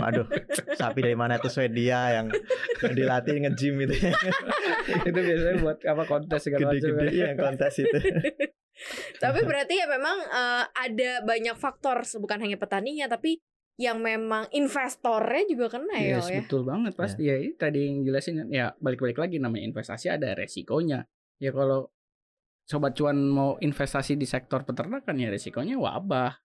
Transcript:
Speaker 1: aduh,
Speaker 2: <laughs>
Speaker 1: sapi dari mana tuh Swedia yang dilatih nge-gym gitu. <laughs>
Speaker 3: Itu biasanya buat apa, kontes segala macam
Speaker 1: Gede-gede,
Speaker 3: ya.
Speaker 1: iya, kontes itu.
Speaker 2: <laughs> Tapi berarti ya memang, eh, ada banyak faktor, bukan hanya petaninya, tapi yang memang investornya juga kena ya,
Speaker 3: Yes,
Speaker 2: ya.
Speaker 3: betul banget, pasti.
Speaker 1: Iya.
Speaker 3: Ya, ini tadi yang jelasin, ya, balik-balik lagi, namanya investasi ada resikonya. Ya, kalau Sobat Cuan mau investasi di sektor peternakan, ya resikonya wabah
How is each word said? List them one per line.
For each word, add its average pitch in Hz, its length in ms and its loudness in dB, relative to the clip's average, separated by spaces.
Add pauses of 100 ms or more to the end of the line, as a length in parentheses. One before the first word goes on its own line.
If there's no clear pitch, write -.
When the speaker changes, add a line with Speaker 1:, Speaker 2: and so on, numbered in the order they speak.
Speaker 1:
aduh, - 240 2
Speaker 2:
<laughs> - 480 -4
Speaker 1:
sapi 120 240 -2
dari 120 160 4
mana 120 240 2
tuh - 80 -2
Swedia 123 720 2
yang 113 80 0 (560)
dilatih 131 560 2
nge-gym 139 400 0
gitu. 135 160 0 (560)
<laughs> 381 560 0
Speaker 3:
Itu 175 80 0
biasanya 175 480 2
buat 156 220 0
apa, 156 200 2
kontes 147 380 0
segala 143 240 2
macam 143 160 4
Speaker 1:
Gede-gede, 151 240 2
Speaker 3:
ya. - 80 2
Speaker 1:
iya, 165 240 2
kontes 135 400 2
itu. 359 200 4 (640)
Speaker 2:
<laughs> - 600 -14
Tapi - 180 2
berarti 330 360 2
ya 359 100 2
memang, 294 300 0 (100)
eh, 247 400 0
ada 247 440 -2 (120)
banyak 226 320 0
faktor, 254 480 -2 (160)
bukan 208 220 -4
hanya 202 180 -2
petaninya, 240 480 -2
tapi 254 320 0 (380)
yang 233 240 0
memang 220 500 -2
investornya 254 960 2
juga 247 260 0
kena 330 300 -4
ya, - 160 2
Speaker 3:
Yes, 170 100 0
Speaker 2:
ya. 185 140 -2
Speaker 3:
betul 139 240 0
banget, 180 300 -2
pasti. 107 260 -4
Speaker 1:
Iya. 151 80 2
Speaker 3:
Ya, 135 100 4
ini 208 160 -2
tadi 151 280 0
yang 143 200 0
jelasin, 135 320 0 (140)
ya, 127 300 0
balik-balik 127 420 0
lagi, 170 160 -2
namanya 113 320 -2
investasi 110 400 -6
ada 151 240 -2
resikonya. 127 720 -4 (320)
Ya, 135 160 -2
kalau 135 400 0 (720)
Sobat 147 300 0
Cuan 143 280 2
mau 139 360 2
investasi 143 580 0
di 143 80 0
sektor 131 400 -4
peternakan, 190 500 -4
ya 123 140 0
resikonya 123 480 -4
wabah 131 580 -2 (100)